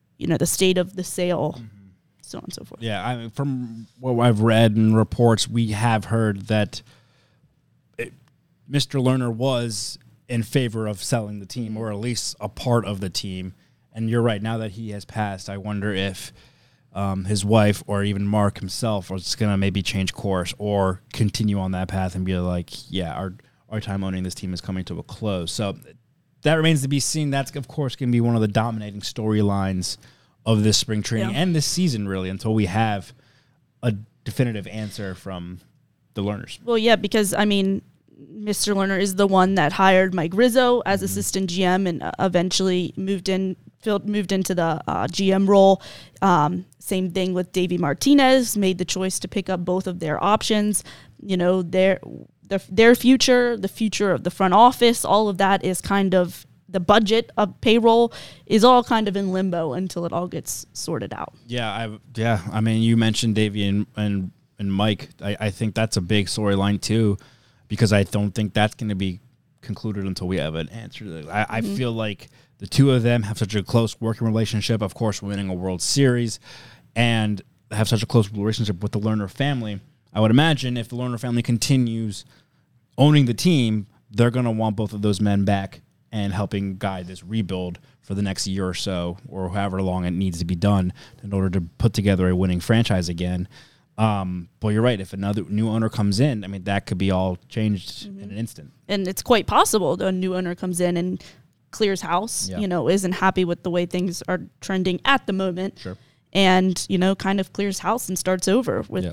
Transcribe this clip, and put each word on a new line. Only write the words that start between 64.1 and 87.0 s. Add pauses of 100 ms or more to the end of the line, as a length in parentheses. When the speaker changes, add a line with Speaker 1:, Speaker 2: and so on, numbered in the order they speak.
Speaker 2:
and
Mike. (120)
I,
I
think
that's
a
big
storyline
too, (500)
because
I
don't
think
that's
gonna
be (420)
concluded
until
we
have
an
answer.
I, (120)
I
Speaker 1:
Mm-hmm.
Speaker 2:
feel
like (280)
the
two
of
them
have
such
a
close
working
relationship,
of
course,
winning
a
World
Series, (560)
and (300)
have
such
a
close
relationship
with
the
Lerner
family. (340)
I
would
imagine
if
the
Lerner
family
continues (720)
owning
the
team, (220)
they're
gonna
want
both
of
those
men
back (320)
and
helping
guide